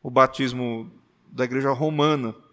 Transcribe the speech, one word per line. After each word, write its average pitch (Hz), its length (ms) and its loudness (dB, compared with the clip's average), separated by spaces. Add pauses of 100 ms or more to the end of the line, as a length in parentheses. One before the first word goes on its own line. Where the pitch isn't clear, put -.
o 110 80 -10
batismo 123 840 0 (340)
da 131 160 -6
igreja 135 300 -2
romana. 147 640 0 (160)